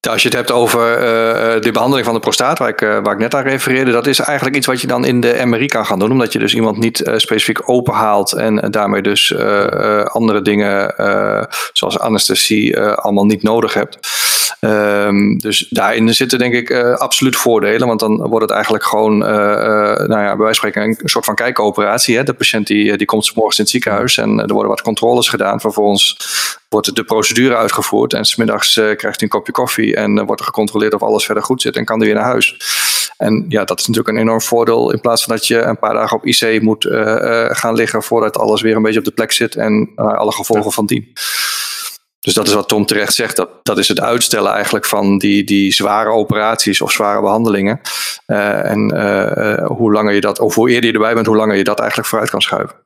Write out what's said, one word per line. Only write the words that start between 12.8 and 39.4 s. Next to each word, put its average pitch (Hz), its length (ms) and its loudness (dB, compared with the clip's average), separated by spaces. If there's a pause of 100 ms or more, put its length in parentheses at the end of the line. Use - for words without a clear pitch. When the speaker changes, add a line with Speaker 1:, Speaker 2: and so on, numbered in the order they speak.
Speaker 1:
allemaal 101 320 0
niet 104 180 2
nodig 113 300 2
hebt. - 440 -4 (420)
Ehm, 104 760 2
dus - 320 -2
daarin 113 440 2
zitten, 127 260 0
denk 123 140 2
ik, 120 160 -2
eh, 123 240 2
absoluut 131 420 0
voordelen, 113 520 2
want 113 120 0
dan 107 280 0
wordt 110 180 2
het 104 60 -2
eigenlijk 104 320 0
gewoon, 107 420 2
eh, 107 60 0
eh, 104 760 0
nou 110 140 0
ja, 101 140 0
bij 107 100 0
wijze 110 140 0
van 104 100 -2
spreken 104 120 -4
een 110 280 -4
soort - 160 -2
van 107 100 -2
kijkoperatie, 113 800 0
hè. 131 60 0
De 143 100 -2
patiënt - 340 -2
die, 104 240 2
eh, 101 60 0
die 104 100 -2
komt 107 180 0
's - 80 -2
morgens 110 240 0
in 107 60 2
het - 100 0
ziekenhuis 113 440 0
en, 110 220 0
eh, 104 80 -2
er 104 60 0
worden 107 160 0
wat 107 120 -2
controles 117 480 0
gedaan. 98 300 -2
Vervolgens 104 580 0 (520)
wordt 104 260 0
de 110 80 -2
procedure 117 520 2
uitgevoerd 113 580 0
en 113 120 -2
's - 100 0
middags, 110 420 0
eh, 110 60 4
krijgt 107 180 0
hij 104 180 -4
een 107 100 -2
kopje - 220 -2
koffie 113 440 0
en, 104 220 0
eh, 104 80 0
wordt 107 160 -4
er - 60 -6
gecontroleerd 107 460 0
of 104 100 -2
alles 107 220 2
verder 104 180 -2
goed 127 180 -2
zit - 140 -2
en 117 100 -2
kan 110 120 -2
hij 110 80 2
weer 107 100 2
naar 107 100 0
huis. - 320 0 (600)
En 110 300 0
ja, 101 160 0
dat 90 160 -4
is - 80 -4
natuurlijk 110 280 0
een 113 80 0
enorm 113 180 0
voordeel 117 500 2
in 110 100 -2
plaats 117 220 2
van 117 120 -2
dat 110 120 -4
je 117 140 2
een 117 180 -2
paar 110 140 0
dagen 110 240 0
op - 80 -6
I 123 60 0
C 113 300 2
moet, 110 240 0
eh, 113 600 0
eh, - 100 -2
gaan 113 200 -2
liggen 113 280 0
voordat 110 340 0
alles 107 240 2
weer 110 140 2
een 110 60 2
beetje 110 180 2
op 101 60 -6
de 107 60 -2
plek 113 200 -2
zit - 240 0